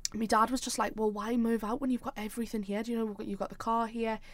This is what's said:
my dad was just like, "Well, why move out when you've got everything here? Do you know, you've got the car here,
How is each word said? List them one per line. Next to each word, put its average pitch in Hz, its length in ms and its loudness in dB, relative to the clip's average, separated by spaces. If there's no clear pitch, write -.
my 220 120 0
dad 226 240 6
was 254 100 2
just - 180 -2
like, 214 180 2
"Well, 214 140 4
why 208 260 0
move 226 280 4
out 220 160 -2
when 262 100 0
you've 247 120 0
got 269 140 -6
everything 214 480 -4
here? 202 180 -2
Do 233 100 -4
you 233 60 0
know, 220 220 -2
you've 208 180 -6
got - 120 -4
the - 60 -10
car 226 300 0
here, 220 340 -2